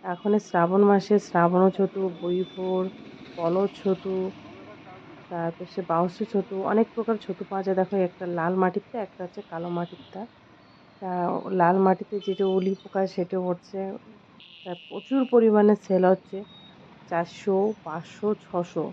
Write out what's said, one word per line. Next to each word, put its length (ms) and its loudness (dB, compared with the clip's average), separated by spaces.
এখন 340 -4
এই 100 0
শ্রাবণ 420 2
মাসে 260 4
শ্রাবণ 420 4
ছতু, 320 -2
বুইফোড়, 680 -4
কলস 340 0
ছতু, 360 -2
তারপর 440 -6
সে 160 -6
বাউসি 360 0
ছতু, 300 -4
অনেক 240 2
প্রকার 200 -2
ছতু 240 -10
পাওয়া 160 -6
যায়। 140 0
দেখো, 160 -2
একটা 160 -12
লাল 240 -2
মাটিরটা, 440 -2
একটা 180 -18
হচ্ছে 260 -14
কালো 200 -8
মাটিরটা। 520 -8
তা 100 -8
লাল 240 4
মাটিতে 300 0
যেটা 200 -2
উলি 260 0
পোকা, 200 -4
সেটা 220 -4
উঠছে। 300 -8
তা 80 -12
প্রচুর 340 -4
পরিমাণে 420 6
সেল 200 2
হচ্ছে, 320 2
চারশো, 480 -4
পাঁচশো, 440 -10
ছশো। 480 -4